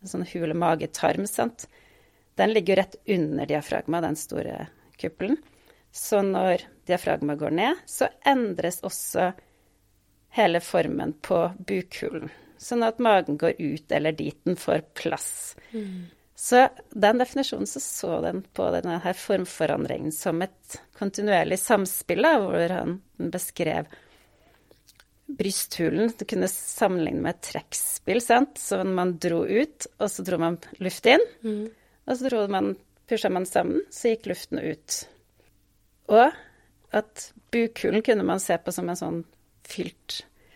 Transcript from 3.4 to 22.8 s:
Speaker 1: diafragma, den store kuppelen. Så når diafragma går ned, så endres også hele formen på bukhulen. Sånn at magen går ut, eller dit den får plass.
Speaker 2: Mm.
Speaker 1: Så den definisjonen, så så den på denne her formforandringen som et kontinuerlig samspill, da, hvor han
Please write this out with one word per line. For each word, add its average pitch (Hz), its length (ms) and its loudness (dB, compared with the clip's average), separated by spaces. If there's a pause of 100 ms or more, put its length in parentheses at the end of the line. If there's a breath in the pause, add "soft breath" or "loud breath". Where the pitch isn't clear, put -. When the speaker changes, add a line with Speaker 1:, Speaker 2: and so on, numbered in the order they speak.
Speaker 1:
diafragma, 151 540 -2
den 156 160 -2
store - 500 -6 (320 soft breath)
kuppelen. 196 420 -2 (480 soft breath)
Så - 340 0
når 190 400 2 (220)
diafragma 147 520 0
går 156 140 -4
ned, 220 320 0
så - 260 -2 (120)
endres 202 600 2
også 185 500 -2 (1000 soft breath)
hele 170 300 4
formen - 520 0
på - 260 0 (140)
bukhulen. - 760 -6 (280 loud breath)
Sånn 240 260 -2
at 226 160 0
magen 185 380 4
går - 200 2
ut, 156 320 -4
eller 156 220 2
dit 151 300 -6
den 180 140 0
får - 340 -2
plass. - 680 -6 (120)
Speaker 2:
Mm. 190 360 -8 (340 loud breath)
Speaker 1:
Så 247 240 6 (280)
den 214 280 4
definisjonen, 247 480 -2
så - 160 -8
så - 380 -4
den 170 220 -4
på - 280 -2
denne 175 300 0
her 185 160 -2
formforandringen 156 960 -2
som 165 300 -2
et - 340 -10 (160)
kontinuerlig 196 640 2
samspill, 196 640 0
da, 320 160 8
hvor 180 380 0
han 170 180 -2 (380)